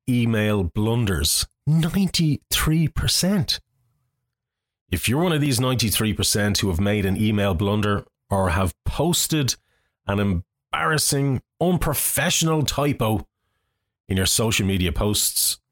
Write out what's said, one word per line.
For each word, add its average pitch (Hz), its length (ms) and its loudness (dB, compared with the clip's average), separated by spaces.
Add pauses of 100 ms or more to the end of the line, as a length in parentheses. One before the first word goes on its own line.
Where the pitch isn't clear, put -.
email 107 560 0
blunders. 107 840 0 (180)
Ninety-three 160 1200 0
percent. - 720 0 (1300)
If 87 160 -2
you're 131 160 2
one 180 80 2
of 151 80 2
these 139 220 2
ninety-three 113 500 0
percent 104 460 0
who 104 100 0
have 87 140 0
made 101 240 0
an 98 100 0
email 104 380 2
blunder 101 500 0 (260)
or 95 200 0
have 92 240 0 (100)
posted 151 720 0 (500)
an 101 380 0 (300)
embarrassing, 139 680 0 (200)
unprofessional 160 1000 0
typo 127 640 -2 (840)
in 95 80 0
your 95 80 2
social 110 400 0
media 92 260 0
posts - 680 -2 (100)